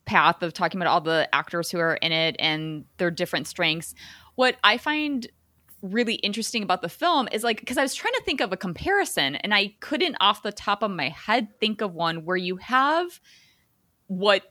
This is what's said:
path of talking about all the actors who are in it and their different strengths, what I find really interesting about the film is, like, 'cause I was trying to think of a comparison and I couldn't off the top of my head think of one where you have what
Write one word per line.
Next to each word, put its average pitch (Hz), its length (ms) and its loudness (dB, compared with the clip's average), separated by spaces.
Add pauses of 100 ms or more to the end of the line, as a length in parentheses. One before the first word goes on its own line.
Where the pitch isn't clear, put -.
path 170 380 6
of 165 100 -4
talking 180 280 -2
about 165 100 2
all 165 100 6
the 160 320 2
actors 170 380 0
who 180 80 -4
are 165 180 2
in 165 160 0
it 160 260 0
and 156 460 -2 (140)
their 175 120 2
different 165 360 -4
strengths, 165 480 -2 (400)
what 254 300 2
I 214 140 6
find 294 480 -2 (540)
really 208 360 0
interesting 208 460 -4
about 180 200 0
the 170 60 -6
film 302 440 0
is, 226 120 -2
like, 233 200 -2
'cause 254 140 -4
I 285 40 4
was 262 120 0
trying 466 200 -4
to 480 100 -2
think 311 160 -2
of 254 120 0
a 285 40 -4
comparison 190 800 -2
and 208 180 -2
I 202 260 2
couldn't 311 400 -2
off 202 220 2
the 208 100 -4
top - 300 -2
of 214 80 0
my 156 180 -4
head 214 400 -2 (120)
think 214 200 -2
of 196 140 -4
one 165 300 -2
where 180 120 0
you 180 200 -2
have 294 640 0 (880)
what 196 420 2